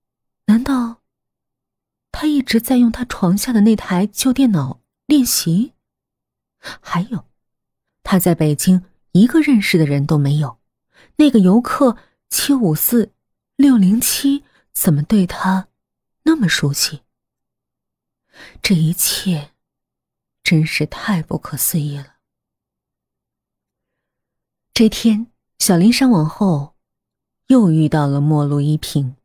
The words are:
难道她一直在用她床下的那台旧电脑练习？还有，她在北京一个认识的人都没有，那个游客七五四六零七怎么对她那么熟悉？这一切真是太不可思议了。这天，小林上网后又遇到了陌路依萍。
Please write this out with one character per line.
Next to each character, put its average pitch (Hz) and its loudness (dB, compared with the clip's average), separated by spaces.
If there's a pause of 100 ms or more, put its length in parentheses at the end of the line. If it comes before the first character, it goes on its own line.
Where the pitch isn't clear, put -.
(460)
难 226 2
道 247 -4 (1120)
她 - -6
一 285 0
直 226 -2
在 254 0
用 240 4
她 247 -8
床 185 -2
下 226 -4
的 214 2
那 220 4
台 190 -2
旧 254 -2
电 254 2
脑 135 -2 (280)
练 285 2
习？ 190 -2 (840)
还 - -8
有， 208 -8 (760)
她 190 0
在 170 2
北 156 0
京 180 2 (300)
一 190 6
个 311 2
认 277 2
识 190 0
的 156 2
人 143 -2
都 156 0
没 143 0
有， 139 -6 (560)
那 302 4
个 226 4
游 190 4
客 247 0 (320)
七 - -2
五 202 0
四 - -2 (420)
六 269 4
零 202 2
七 277 -2 (300)
怎 - 0
么 147 0
对 190 0
她 185 -6 (540)
那 320 2
么 220 0
熟 143 -2
悉？ - -6 (1600)
这 196 0
一 160 0
切 - -6 (920)
真 156 0
是 151 -6
太 175 -4
不 - -6
可 - -12
思 - -4
议 143 -6
了。 - -18 (2500)
这 220 4
天， 220 0 (300)
小 180 2
林 202 6
上 254 2
网 156 2
后 156 -4 (720)
又 233 4
遇 156 2
到 147 0
了 139 -2
陌 147 0
路 143 -2
依 147 0
萍。 139 -6